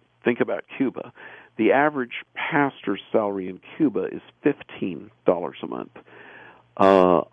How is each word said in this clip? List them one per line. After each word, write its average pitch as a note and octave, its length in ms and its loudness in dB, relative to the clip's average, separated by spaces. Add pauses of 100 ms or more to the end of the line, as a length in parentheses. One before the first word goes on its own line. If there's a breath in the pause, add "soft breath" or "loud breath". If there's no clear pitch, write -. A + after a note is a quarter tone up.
(240)
think A#2+ 160 0
about G#2+ 240 -4 (140)
Cuba. B2+ 340 -6 (460 loud breath)
The G#2 160 4
average C#3 500 -2 (100)
pastor's C3+ 680 -4 (100)
salary G2+ 380 -2
in F#2 100 -14 (160)
Cuba G2+ 300 0
is - 160 -10 (200)
fifteen - 720 -6 (140)
dollars F2 360 -2
a - 60 -8
month. A#1 240 -12 (840 loud breath)
Uh, F#2 560 6